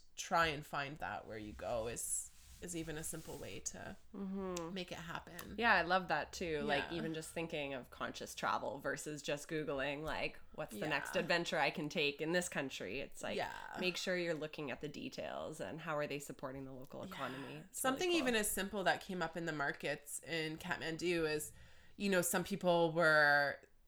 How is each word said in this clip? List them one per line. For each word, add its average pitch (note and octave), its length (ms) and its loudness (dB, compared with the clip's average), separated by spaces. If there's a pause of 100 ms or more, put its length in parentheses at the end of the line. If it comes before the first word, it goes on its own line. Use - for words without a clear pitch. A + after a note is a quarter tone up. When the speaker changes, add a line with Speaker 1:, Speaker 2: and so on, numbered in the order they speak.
(160)
Speaker 1:
try E3+ 320 4
and D3 180 -2
find C#3+ 320 -4
that F#2 280 -4
where A2 120 -8
you G#2 140 -6
go A2+ 360 -2
is, - 420 -4 (300)
is F3 160 -6
even D#3+ 200 -4
a D#3+ 80 -4
simple D#3+ 340 -6
way G2+ 240 -8
to - 320 -8 (220)
Speaker 2:
Mm-hmm. F#3+ 560 -4
Speaker 1:
make F3+ 180 -6
it E3 80 -8
happen. E3 360 -10 (240)
Speaker 2:
Yeah, A3 160 6
I F3 80 8
love F3+ 260 4
that D3+ 240 0
too. D#3 300 -2
Like, C#3+ 280 4
Speaker 1:
Yeah. E3+ 80 -2
Speaker 2:
even D#3+ 140 -2
just D#3+ 180 -6
thinking D#3 440 -2
of B2 160 -8
conscious A#2 440 -6
travel A#2 440 0
versus C#3+ 420 -4
just D3 280 -4
Googling, D3 540 -2
like, C#3+ 360 -2 (140)
what's D#3 220 -6
the G#3 140 -4
next C#3+ 260 0
Speaker 1:
Yeah. F3+ 80 4
Speaker 2:
adventure E3+ 360 2
I D3 120 6
can D3+ 200 -2
take D3 320 2
in D#3 100 2
this F3 160 4
country? C3+ 520 -4
It's - 220 -8
like, G#2 140 -4
Speaker 1:
Yeah. G#2+ 140 -2 (300)
Speaker 2:
make F3+ 180 2
sure F#3 180 0
you're E3+ 160 2
looking D3+ 380 -4
at - 100 -4
the D3+ 80 -4
details F2 720 -6
and G#2+ 200 -4
how D#3+ 180 -2
are D3 80 0
they C#3+ 120 -4
supporting C3+ 460 -8
the C3 80 -10
local C3 340 -10
Speaker 1:
Yeah. F#3 80 -10
Speaker 2:
economy. C3+ 560 -6
It's - 100 -6
Speaker 1:
Something C#4 280 2
Speaker 2:
really E4+ 120 4
cool. B3+ 80 2
Speaker 1:
even A3+ 120 4
as G#3+ 100 2
simple G3 340 0
that D#3+ 180 6
came F3+ 180 -4
up E3+ 160 -2
in E3+ 80 -2
the E3 80 0
markets C#3+ 680 -2
in D#3 360 -2
Kathmandu E3 720 0
is, D3+ 220 -2 (460)
you G3+ 100 2
know, F#3 140 8
some F3 220 2
people E3+ 480 4
were, D3+ 680 8 (280)